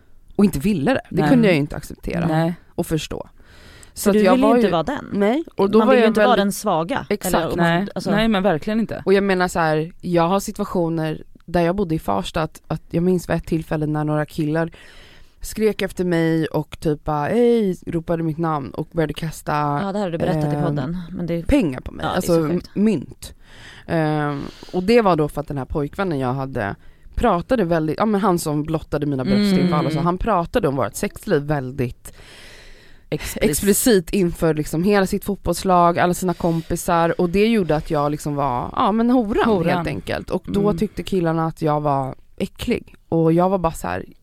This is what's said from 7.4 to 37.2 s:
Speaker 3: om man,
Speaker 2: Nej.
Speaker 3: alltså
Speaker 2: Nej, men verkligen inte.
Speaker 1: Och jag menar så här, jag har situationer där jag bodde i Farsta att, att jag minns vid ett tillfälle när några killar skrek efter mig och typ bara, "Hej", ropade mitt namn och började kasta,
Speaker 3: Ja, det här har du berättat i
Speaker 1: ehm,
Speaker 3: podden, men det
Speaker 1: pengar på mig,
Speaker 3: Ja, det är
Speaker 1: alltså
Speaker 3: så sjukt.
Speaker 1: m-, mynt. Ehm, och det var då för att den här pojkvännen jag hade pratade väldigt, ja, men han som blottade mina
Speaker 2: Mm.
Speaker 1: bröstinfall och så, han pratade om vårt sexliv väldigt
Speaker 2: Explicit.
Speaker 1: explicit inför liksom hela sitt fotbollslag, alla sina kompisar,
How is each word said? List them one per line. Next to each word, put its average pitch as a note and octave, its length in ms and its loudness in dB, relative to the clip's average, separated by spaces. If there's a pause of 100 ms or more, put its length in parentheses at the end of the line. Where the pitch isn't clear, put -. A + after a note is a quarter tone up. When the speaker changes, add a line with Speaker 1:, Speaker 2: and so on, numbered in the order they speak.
Speaker 3:
om B2+ 80 -2
man, E3+ 80 2
Speaker 2:
Nej. E3+ 300 2
Speaker 3:
alltså F#3+ 160 -4
Speaker 2:
Nej, G#3+ 160 2
men G3+ 160 2
verkligen G3+ 360 0
inte. - 260 -4
Speaker 1:
Och F#3+ 80 4
jag G3 100 4
menar F#3 240 2
så F3+ 120 -2
här, D#3+ 320 0 (100)
jag E3+ 260 2
har G3 120 2
situationer E3 840 -4 (220)
där E3+ 160 0
jag E3+ 140 2
bodde F3+ 200 -2
i D#3+ 40 -4
Farsta F#3+ 420 -4
att, - 260 -8
att D#3+ 220 -6
jag E3+ 140 -2
minns F3+ 260 0
vid E3 60 0
ett E3 120 -4
tillfälle D#3+ 380 -2
när D3+ 180 -2
några D3+ 220 0
killar D#3+ 460 -2 (680)
skrek G#3+ 400 -2
efter F#3 240 -4
mig E3 420 2
och - 320 -6
typ D3+ 240 -2
bara, D3 240 -2
"Hej", A3+ 500 2 (100)
ropade E3 360 -4
mitt D#3+ 140 -2
namn D#3 340 -4
och - 200 -8
började D#3 220 -2
kasta, - 380 -8 (320)
Speaker 3:
Ja, G3 80 -4
det F#3+ 80 -6
här G#3 60 -2
har F3 60 -4
du E3 60 -4
berättat D3+ 360 -2
i - 20 -2
Speaker 1:
ehm, D3 80 -2
Speaker 3:
podden, D#3+ 340 -4 (140)
men F#3 140 -8
det E3+ 220 -4
Speaker 1:
pengar F#3+ 340 2
på - 100 -12
mig, - 140 -10
Speaker 3:
Ja, - 40 -2
det - 40 -2
är - 20 -4
Speaker 1:
alltså - 280 2
Speaker 3:
så D3+ 60 0
sjukt. F3 260 -2
Speaker 1:
m-, F#3+ 80 2
mynt. - 500 -2 (540)
Ehm, D3+ 540 -2 (320)
och F3+ 100 -2
det A3+ 180 6
var F#3+ 140 4
då D3+ 120 0
för D3 140 -6
att C#3+ 60 -10
den C#3+ 100 -6
här C3 80 -6
pojkvännen D#3 540 -4
jag B2+ 140 -2
hade C3 420 -4 (400)
pratade A3 480 2
väldigt, D#3+ 360 0
ja, G#3 60 2
men G#3 160 0
han F#3 180 2
som D3+ 240 -2
blottade D#3 420 -4
mina C#3 180 -2
Speaker 2:
Mm. G3 120 2
Speaker 1:
bröstinfall F#3 500 2
och - 80 0
så, D#3 60 -2
han F3 180 0
pratade F#3+ 500 0
om C3+ 80 0
vårt A2+ 200 -2
sexliv - 460 -2
väldigt C3+ 720 -6 (960)
Speaker 2:
Explicit. - 420 -2
Speaker 1:
explicit G3+ 580 2
inför E3+ 440 2
liksom D3+ 300 -2
hela G3+ 220 4
sitt F#3+ 200 -4
fotbollslag, F3 720 2
alla F3 140 2
sina F#3 200 -2
kompisar, E3 880 0